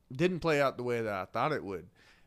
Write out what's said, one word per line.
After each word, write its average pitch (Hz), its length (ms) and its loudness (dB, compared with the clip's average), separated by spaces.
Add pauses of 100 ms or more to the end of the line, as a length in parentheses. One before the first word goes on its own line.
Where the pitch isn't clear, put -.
(120)
didn't 165 280 0
play 151 200 4
out 131 160 2
the 123 60 -6
way 120 200 0
that 107 120 -2
I 92 120 -2
thought 139 260 0
it 85 120 -2
would, 92 240 -8 (380)